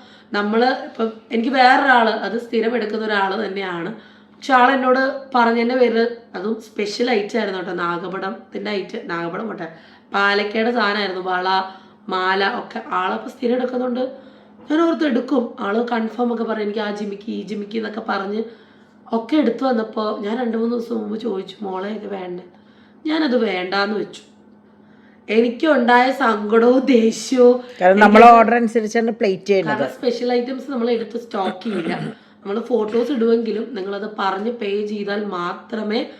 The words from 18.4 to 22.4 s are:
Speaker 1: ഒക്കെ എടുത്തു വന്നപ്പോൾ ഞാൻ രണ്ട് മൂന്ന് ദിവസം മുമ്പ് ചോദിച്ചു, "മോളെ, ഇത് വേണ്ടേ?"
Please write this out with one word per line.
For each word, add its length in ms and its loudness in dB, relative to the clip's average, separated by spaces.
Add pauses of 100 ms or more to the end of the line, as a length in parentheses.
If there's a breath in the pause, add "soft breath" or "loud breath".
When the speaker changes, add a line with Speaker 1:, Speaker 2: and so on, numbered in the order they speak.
Speaker 1:
ഒക്കെ 260 0
എടുത്തു 260 2
വന്നപ്പോൾ 580 -2
ഞാൻ 200 -4
രണ്ട് 160 -2
മൂന്ന് 200 -2
ദിവസം 180 -6
മുമ്പ് 220 -6
ചോദിച്ചു, 440 -6
"മോളെ, 280 -6
ഇത് 180 -10
വേണ്ടേ?" 360 -10 (600 soft breath)